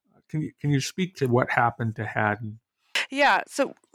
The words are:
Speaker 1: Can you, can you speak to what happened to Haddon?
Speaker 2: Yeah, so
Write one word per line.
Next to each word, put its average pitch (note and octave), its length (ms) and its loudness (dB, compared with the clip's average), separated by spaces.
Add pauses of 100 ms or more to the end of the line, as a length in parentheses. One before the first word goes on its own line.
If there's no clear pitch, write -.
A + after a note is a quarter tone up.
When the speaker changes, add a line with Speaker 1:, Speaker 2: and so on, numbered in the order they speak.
(280)
Speaker 1:
Can D#3 140 -4
you, D#3+ 180 -8
can D3 80 -4
you C#3 140 2
speak - 340 -6
to C3+ 120 -2
what B2 200 4
happened A#2 480 0
to A2 80 -6
Haddon? G#2+ 560 -2 (500)
Speaker 2:
Yeah, C4 380 2
so - 240 -2 (220)